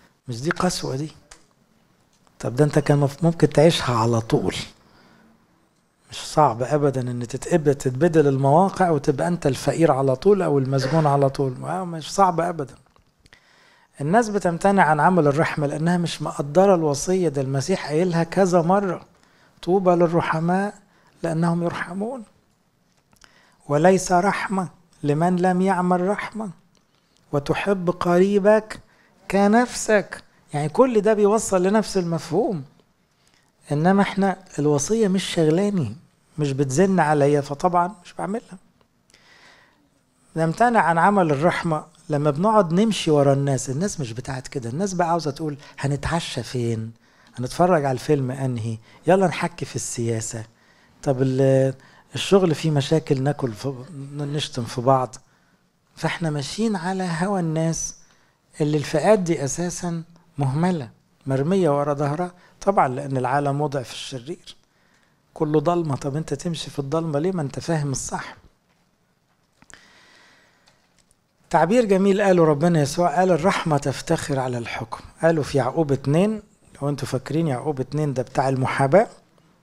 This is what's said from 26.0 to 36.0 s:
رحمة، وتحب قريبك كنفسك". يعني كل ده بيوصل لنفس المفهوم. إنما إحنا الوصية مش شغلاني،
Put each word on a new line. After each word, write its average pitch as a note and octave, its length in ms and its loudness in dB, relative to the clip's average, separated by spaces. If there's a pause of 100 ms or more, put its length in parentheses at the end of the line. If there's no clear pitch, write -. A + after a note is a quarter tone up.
رحمة، G#3 420 -6 (840)
وتحب E3+ 580 -2
قريبك G3 920 2 (520)
كنفسك". G#3 920 2 (300)
يعني D3 160 -2
كل A#3+ 320 4
ده G#3+ 120 4
بيوصل G3+ 500 2
لنفس G3+ 340 0
المفهوم. E3+ 640 -2 (1080)
إنما F3 300 2
إحنا F#3+ 360 0 (220)
الوصية D3+ 480 2
مش F#3 160 0
شغلاني، E3 720 0 (420)